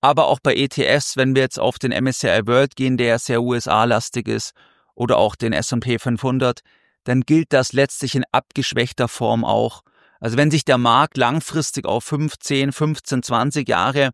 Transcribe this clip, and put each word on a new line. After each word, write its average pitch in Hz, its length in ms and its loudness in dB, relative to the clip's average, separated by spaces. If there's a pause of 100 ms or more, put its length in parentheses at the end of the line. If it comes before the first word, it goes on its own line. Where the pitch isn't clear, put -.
Aber 143 260 4
auch 139 140 2
bei - 140 2
E 135 140 0
T 135 160 -2
Fs, 143 320 0
wenn 131 180 2
wir 135 80 4
jetzt - 160 -4
auf - 200 -2
den 120 140 -4
M 113 140 -2
S 131 120 -4
C 127 100 -2
I 98 180 2
World 127 300 2
gehen, 131 200 0
der 120 100 0
ja 117 120 2
sehr 120 240 -2
U 123 120 -2
S 120 140 -4
A-lastig 110 600 0
ist, 113 240 -6 (420)
oder 117 240 0
auch 107 160 2
den 113 180 -4
S 98 200 -4
und 120 80 -2
P 120 180 -2
fünfhundert, 127 640 -2 (440)
dann 123 180 0
gilt 156 300 2
das 131 200 2
letztlich 135 420 -2
in 127 180 0
abgeschwächter 127 760 -2
Form 113 360 -2
auch. 113 380 0 (360)
Also 117 180 -4
wenn 147 140 4
sich 151 140 0
der 131 140 4
Markt 123 380 2
langfristig 139 680 -2
auf 117 200 -2
fünf, 151 340 -4
zehn, 139 340 -2
fünfzehn, 147 500 -2
zwanzig 127 460 -2
Jahre 131 460 2